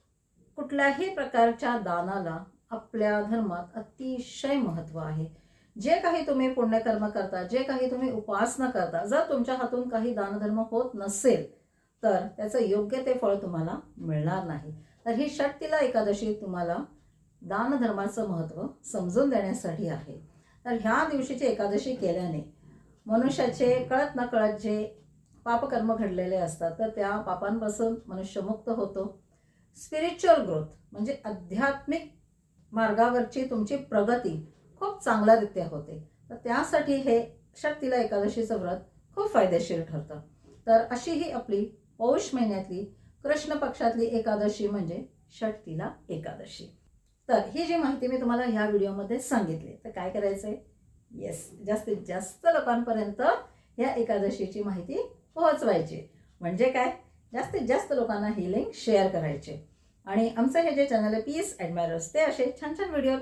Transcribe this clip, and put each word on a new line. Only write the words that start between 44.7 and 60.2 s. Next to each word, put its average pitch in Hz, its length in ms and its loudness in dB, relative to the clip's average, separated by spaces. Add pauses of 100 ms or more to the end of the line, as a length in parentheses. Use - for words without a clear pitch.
षटतिला 214 500 -6 (180)
एकादशी. - 640 -10 (540)
तर 226 180 6
ही 330 200 -2
जी 339 100 2
माहिती 269 300 2
मी 254 140 0
तुम्हाला 240 240 2
ह्या 214 220 2
व्हिडिओमध्ये 202 520 0
सांगितली, 185 540 -2 (120)
तर 214 60 -10
काय 185 200 -6
करायचंय? 202 460 -2 (580)
येस, - 360 -10 (160)
जास्तीत 208 300 0 (100)
जास्त 185 400 -6
लोकांपर्यंत 240 760 2 (560)
या 240 160 0
एकादशीची 202 680 0
माहिती 202 400 -4 (320)
पोहोचवायची. 226 640 2 (400)
म्हणजे 180 300 2
काय? 254 220 2 (400)
जास्तीत 269 340 -4
जास्त 277 260 2
लोकांना 220 360 0
ही 185 240 -2
लिंक 262 220 -2
शेअर 196 340 4
करायची. 156 480 -4 (500)
आणि 214 300 2